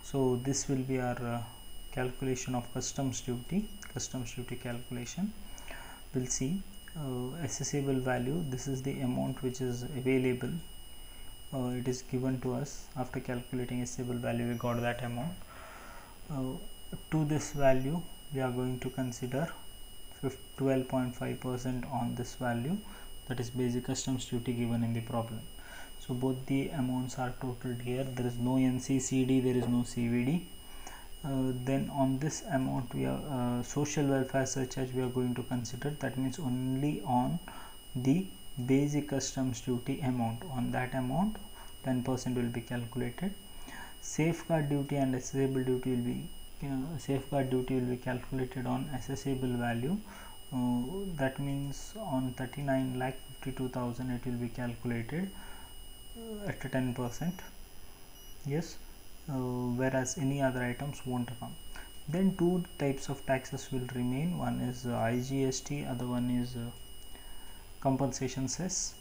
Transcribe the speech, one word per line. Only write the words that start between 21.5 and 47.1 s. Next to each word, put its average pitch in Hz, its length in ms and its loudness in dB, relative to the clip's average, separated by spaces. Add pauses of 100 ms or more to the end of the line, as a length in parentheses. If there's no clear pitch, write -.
on 120 240 0
this 120 200 -4
value, 123 420 0 (500)
that 127 140 -2
is 117 80 -2
basic 123 360 2
customs 131 400 0
duty 120 280 0
given 117 300 4
in 117 100 2
the 113 80 0
problem. 117 400 -2 (580)
So - 140 -4
both 131 320 2
the 139 240 2
amounts 127 500 0
are 123 220 0
totaled 123 400 -4
here. 123 240 0
There 123 200 -2
is 120 120 0
no 123 180 4
N 127 240 6
C 135 200 2
C 131 260 4
D, 131 160 6
there 127 160 6
is 120 100 4
no 120 160 6
C 120 240 0
V 120 160 4
D. 156 240 2 (760)
Uh, 131 300 2 (100)
then 139 280 2
on 135 280 4
this 151 320 0
amount 135 420 0
we 135 120 0
are, 131 140 0 (120)
uh, 123 320 2
social 143 420 2
welfare 135 400 4
surcharge 127 480 -2
we 127 80 2
are 127 80 2
going 123 240 2
to 120 100 -2
consider. 123 460 -2 (100)
That 131 200 -2
means 131 180 0
only 131 640 2
on 135 360 4 (560)
the 135 320 6 (400)
basic 143 420 6
customs 131 520 0
duty 127 400 0
amount, 120 500 2
on 123 200 0
that 127 220 0
amount 143 440 2 (460)
ten 127 200 2
percent 127 340 2
will 120 120 2
be 117 120 -2
calculated. 123 720 -2 (680)
Safeguard 160 680 2
duty 143 280 2
and 131 180 4
assessable 135 500 2
duty 127 300 2
will 120 80 2
be, 131 260 -2 (340)
uh, 139 360 -2
safeguard 135 500 0